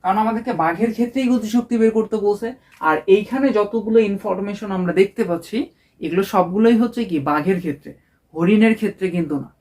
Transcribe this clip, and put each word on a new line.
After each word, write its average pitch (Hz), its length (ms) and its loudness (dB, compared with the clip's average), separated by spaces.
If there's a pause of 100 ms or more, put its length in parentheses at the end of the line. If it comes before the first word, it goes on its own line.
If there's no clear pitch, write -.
কারণ 190 220 0
আমাদেরকে 226 280 -2 (120)
বাঘের 185 320 0
ক্ষেত্রেই 240 380 -2
গতিশক্তি 233 480 -2
বের 220 160 4
করতে 214 280 -2
বলছে। 208 220 0 (420)
আর 156 60 2 (200)
এইখানে 262 320 0 (100)
যতগুলো 214 400 0 (140)
ইনফরমেশন 196 680 -6
আমরা 180 240 -2
দেখতে 196 280 0
পাচ্ছি, 170 280 -6 (480)
এগুলো 170 180 0 (100)
সবগুলোই 208 480 4
হচ্ছে 240 280 -2
কি? 165 80 -2 (120)
বাঘের 151 340 0
ক্ষেত্রে, 143 280 -10 (420)
হরিণের 214 460 4
ক্ষেত্রে 190 260 -4 (100)
কিন্তু 156 280 -2
না - 60 -14 (120)